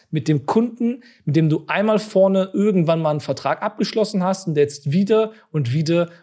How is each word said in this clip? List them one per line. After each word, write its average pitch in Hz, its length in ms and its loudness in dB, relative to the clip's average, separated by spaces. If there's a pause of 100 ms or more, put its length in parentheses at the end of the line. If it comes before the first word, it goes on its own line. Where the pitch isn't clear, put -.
(120)
mit 156 160 -4
dem 151 180 0
Kunden, 240 580 -2 (200)
mit 147 140 0
dem 160 100 4
du 156 200 0
einmal 208 300 0
vorne 190 560 2
irgendwann 180 480 2
mal 156 100 0
einen 151 100 -2
Vertrag 143 420 -4
abgeschlossen 208 600 -2
hast 185 220 -4
und 160 100 -4
der 147 80 4
jetzt 143 280 -4
wieder 214 400 2 (200)
und 135 200 -2
wieder 165 380 0 (140)